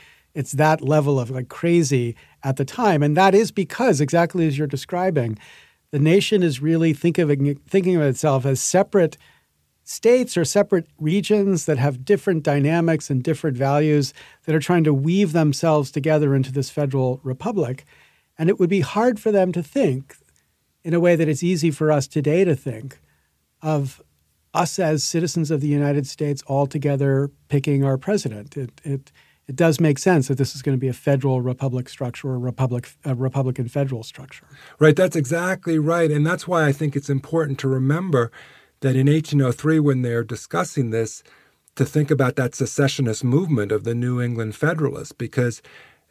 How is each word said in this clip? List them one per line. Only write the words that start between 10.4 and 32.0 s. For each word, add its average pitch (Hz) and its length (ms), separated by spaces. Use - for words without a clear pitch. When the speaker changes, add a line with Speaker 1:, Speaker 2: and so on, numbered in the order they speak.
Speaker 1:
separate 202 420
regions 196 640
that 151 140
have 131 260
different 185 380
dynamics 160 680
and 127 140
different 147 340
values 143 560
that 151 100
are 160 60
trying 170 240
to 151 80
weave 160 400
themselves 151 580
together 151 440
into 135 180
this 135 160
federal 135 540
republic. 131 640
And 160 100
it 196 100
would 175 120
be 196 100
hard 220 400
for 220 100
them 190 220
to 170 100
think, 139 540
in 165 120
a 170 60
way 175 160
that 160 120
it's 151 140
easy 170 280
for 151 200
us 147 160
today 151 380
to 170 100
think, 127 460
of 147 400
us 165 260
as 156 240
citizens 165 480
of 151 100
the 147 80
United 143 380
States 147 400
all 139 200
together 139 640
picking 139 360
our 135 120
president. 131 600
It, 131 140
it, 139 280
it 131 100
does 165 240
make 151 180
sense 165 300
that 135 100
this 135 160
is 135 80
gonna 139 140
be 127 120
a 127 40
federal 131 480
republic 123 480
structure 123 400